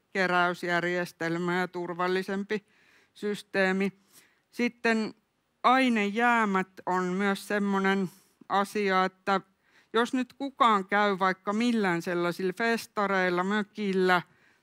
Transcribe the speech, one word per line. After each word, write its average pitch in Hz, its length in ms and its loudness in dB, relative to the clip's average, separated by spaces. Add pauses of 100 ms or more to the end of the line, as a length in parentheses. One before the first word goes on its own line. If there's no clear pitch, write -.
(140)
keräysjärjestelmä 175 1500 0
ja 180 80 -2
turvallisempi 185 960 -4 (480)
systeemi. 196 800 -2 (580)
Sitten 233 640 -2 (500)
ainejäämät 226 1080 2 (160)
on 185 180 -2
myös 190 440 -2
semmonen 196 640 0 (400)
asia, 196 560 0
että 190 360 -2 (520)
jos 233 200 0
nyt 254 200 -4
kukaan 226 520 2
käy 202 340 2
vaikka 190 340 0
millään 214 480 0
sellaisilla 175 520 -2
festareilla, 196 920 0
mökillä 190 800 0 (420)